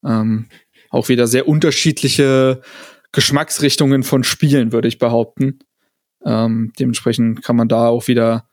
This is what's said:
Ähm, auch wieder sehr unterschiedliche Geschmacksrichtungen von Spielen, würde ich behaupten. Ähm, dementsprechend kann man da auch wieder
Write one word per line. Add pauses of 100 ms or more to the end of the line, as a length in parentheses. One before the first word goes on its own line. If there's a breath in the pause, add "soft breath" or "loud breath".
Ähm, (420 soft breath)
auch
wieder
sehr
unterschiedliche (500 loud breath)
Geschmacksrichtungen
von
Spielen,
würde
ich
behaupten. (640)
Ähm,
dementsprechend
kann
man
da
auch
wieder